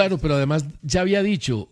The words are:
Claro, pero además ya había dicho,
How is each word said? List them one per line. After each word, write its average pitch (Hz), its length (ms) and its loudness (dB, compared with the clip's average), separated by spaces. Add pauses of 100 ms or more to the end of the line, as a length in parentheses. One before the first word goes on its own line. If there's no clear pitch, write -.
Claro, 190 140 0
pero 147 160 0
además 143 320 0 (160)
ya 151 180 0
había 196 220 2
dicho, 131 500 -2